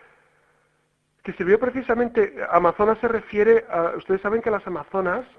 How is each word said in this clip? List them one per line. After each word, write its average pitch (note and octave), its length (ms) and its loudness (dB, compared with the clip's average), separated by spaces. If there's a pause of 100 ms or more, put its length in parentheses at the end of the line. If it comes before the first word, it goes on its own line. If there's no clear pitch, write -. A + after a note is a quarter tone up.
(1200)
que F#3+ 100 -10
sirvió F#3+ 260 2
precisamente, A#3+ 760 -2 (160)
Amazonas F3 480 2
se A#3+ 80 -2
refiere A3 640 2
a, E3+ 280 -2
ustedes F#3+ 240 -2
saben A3 220 -4
que A#3 80 -2
las G3 160 -4
amazonas, F#3 580 -4 (140)